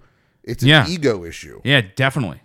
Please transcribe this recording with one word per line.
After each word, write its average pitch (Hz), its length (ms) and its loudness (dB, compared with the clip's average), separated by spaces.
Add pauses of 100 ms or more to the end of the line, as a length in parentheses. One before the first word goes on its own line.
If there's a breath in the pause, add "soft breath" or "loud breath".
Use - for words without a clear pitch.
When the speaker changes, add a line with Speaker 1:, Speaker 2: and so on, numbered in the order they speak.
(440)
Speaker 1:
It's 120 180 -8
an 123 60 4
Speaker 2:
Yeah. 147 200 6
Speaker 1:
ego 117 360 -2
issue. 76 400 -18
Speaker 2:
Yeah, 135 180 2 (140)
definitely. 127 480 -4